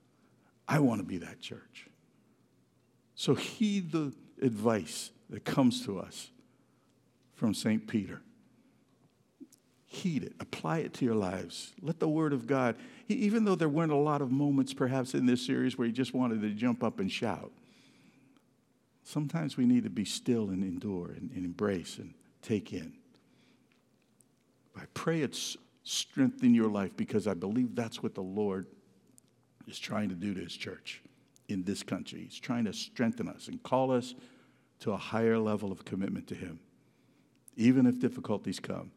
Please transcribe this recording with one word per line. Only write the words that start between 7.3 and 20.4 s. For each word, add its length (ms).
from 200
Saint 340
Peter. 340
Heed 380
it. 180
Apply 380
it 160
to 100
your 100
lives. 560
Let 200
the 80
word 240
of 140
God, 280
e-, 40
even 320
though 100
there 140
weren't 240
a 20
lot 260
of 80
moments 440
perhaps 400
in 120
this 200
series 320
where 100
you 60
just 200
wanted 280
to 80
jump 340
up 160
and 100
shout, 440
sometimes 520
we 100
need 200
to 40
be 140
still 460